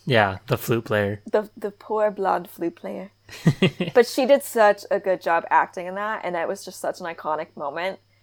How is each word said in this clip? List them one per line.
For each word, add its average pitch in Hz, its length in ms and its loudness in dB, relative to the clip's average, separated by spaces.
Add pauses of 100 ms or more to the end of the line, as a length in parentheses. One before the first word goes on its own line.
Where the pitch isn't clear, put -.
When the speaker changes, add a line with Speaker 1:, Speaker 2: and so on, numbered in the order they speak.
Speaker 1:
Yeah, 107 320 4 (100)
the 123 100 0
flute 117 280 -2
player. 104 360 0 (100)
Speaker 2:
The, 208 240 0
the 208 160 -8
poor 214 380 -2
blonde 185 400 -2
flute 170 260 -6
player. 196 360 -12 (340)
Speaker 1:
<laughs> - 480 2
Speaker 2:
But 240 140 6
she 269 180 0
did 262 180 6
such 208 460 2
a 196 100 0
good 185 220 -2
job 170 300 0
acting 160 360 0
in 185 80 -10
that, 208 300 -6
and 180 100 -4
it 165 120 -2
was 196 180 -6
just - 140 -16
such - 200 -6
an 185 60 -10
iconic 160 500 -6
moment. 165 440 -6 (240)